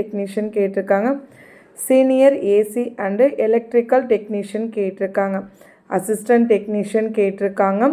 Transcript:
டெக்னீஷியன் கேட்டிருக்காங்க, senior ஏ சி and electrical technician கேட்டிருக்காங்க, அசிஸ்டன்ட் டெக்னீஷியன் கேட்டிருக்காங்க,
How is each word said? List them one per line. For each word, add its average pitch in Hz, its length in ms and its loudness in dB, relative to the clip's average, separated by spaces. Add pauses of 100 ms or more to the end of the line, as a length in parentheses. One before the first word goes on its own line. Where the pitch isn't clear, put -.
டெக்னீஷியன் 208 580 -6
கேட்டிருக்காங்க, 196 520 0 (760)
senior 262 460 4 (160)
ஏ 202 80 4 (160)
சி 240 100 -2 (220)
and 196 160 -2 (240)
electrical 233 560 2 (100)
technician 208 540 -4 (120)
கேட்டிருக்காங்க, 196 600 -4 (600)
அசிஸ்டன்ட் 220 560 2
டெக்னீஷியன் 208 640 -2
கேட்டிருக்காங்க, 196 680 0 (100)